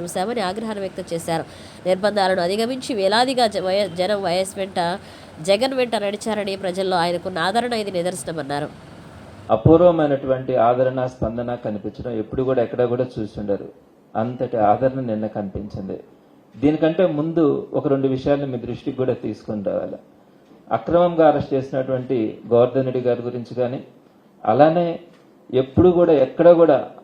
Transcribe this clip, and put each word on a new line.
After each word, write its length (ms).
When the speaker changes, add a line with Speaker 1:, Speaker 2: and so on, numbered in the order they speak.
Speaker 1:
చూశామని 400
ఆగ్రహాన్ని 380
వ్యక్తం 240
చేశారు. 300
నిర్బంధాలను 560
అధిగమించి 540
వేలాదిగా 520
జ-, 100
వయ-, 380
జనం 280
వైఎస్ 340
వెంట, 400
జగన్ 320
వెంట 220
నడిచారని, 600
ప్రజల్లో 420
ఆయనకున్న 420
ఆదరణ 340
ఇది 180
నిదర్శనమన్నారు. 760
Speaker 2:
అపూర్వమైనటువంటి 1040
ఆదరణ, 500
స్పందన 500
కనిపించడం 560
ఎప్పుడు 320
కూడా 200
ఎక్కడా 220
కూడా 200
చూసుండరు. 500
అంతటి 420
ఆదరణ 420
నిన్న 280
కనిపించింది. 720
దీనికంటే 500
ముందు 680
ఒక 140
రెండు 200
విషయాలను 400
మీ 100
దృష్టికి 400
కూడా 160
తీసుకొని 500
రావాలి. 320
అక్రమంగా 560
అరెస్ట్ 260
చేసినటువంటి 880
గోవర్ధన్ 300
రెడ్డి 160
గారి 220
గురించి 340
కానీ, 280
అలానే 540
ఎప్పుడు 360
కూడా 240
ఎక్కడ 360
కూడా 400